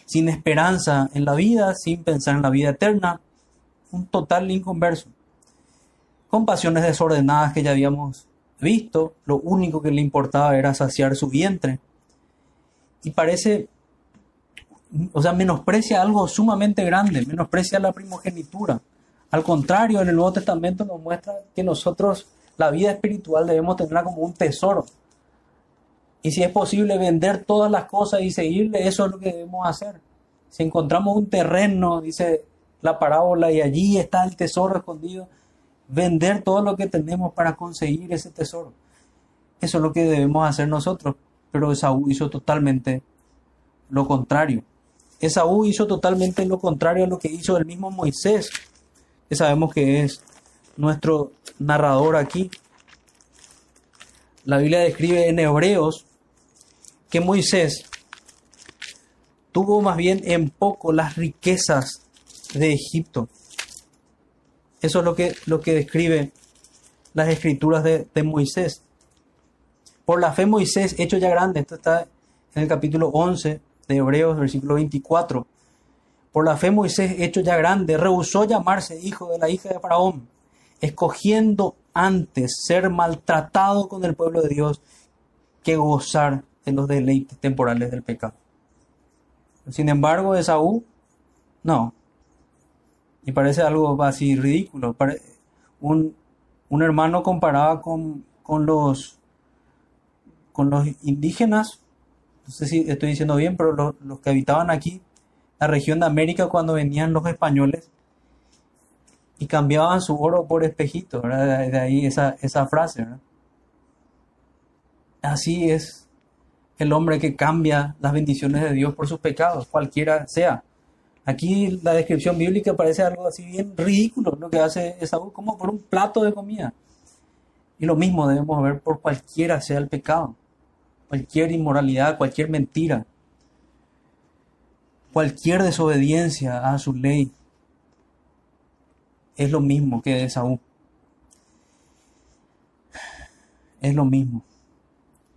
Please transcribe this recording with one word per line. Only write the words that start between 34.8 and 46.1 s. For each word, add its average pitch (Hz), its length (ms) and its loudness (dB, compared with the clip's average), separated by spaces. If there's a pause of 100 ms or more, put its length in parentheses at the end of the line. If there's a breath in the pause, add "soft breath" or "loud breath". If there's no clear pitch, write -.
vender 175 540 0
todo 196 180 2
lo 202 160 -2
que 190 100 -4
tenemos 170 460 -4
para 165 240 -2
conseguir 170 560 -6
ese 160 180 -8
tesoro. 156 440 -10 (880 soft breath)
Eso 170 160 -2
es 160 40 0
lo 156 120 0
que 170 100 2
debemos 151 420 2
hacer 147 220 0
nosotros. 151 460 -4 (360)
Pero 147 220 0
Esaú 139 380 0
hizo 143 180 -2
totalmente 135 720 -2 (840)
lo 139 180 -2
contrario. 139 560 0 (580)
Esaú 175 440 2
hizo 208 220 0
totalmente 185 580 0